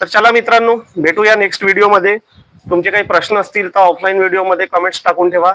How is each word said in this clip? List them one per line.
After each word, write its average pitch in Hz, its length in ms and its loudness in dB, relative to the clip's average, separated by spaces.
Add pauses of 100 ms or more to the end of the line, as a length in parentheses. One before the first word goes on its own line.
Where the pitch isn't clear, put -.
तर 180 40 -4
चला 220 260 2
मित्रांनो, 233 460 2 (200)
भेटूया 202 380 2
नेक्स्ट 202 280 -4
व्हिडिओमध्ये. 202 540 2 (520)
तुमचे 175 220 -2
काही 202 120 -2
प्रश्न 180 340 -2
असतील 190 320 -4
तर 196 100 -2
ऑफलाईन 185 380 2
व्हिडिओमध्ये 185 480 0
कमेंट्स 180 380 -4
टाकून 175 260 0
ठेवा, 175 240 0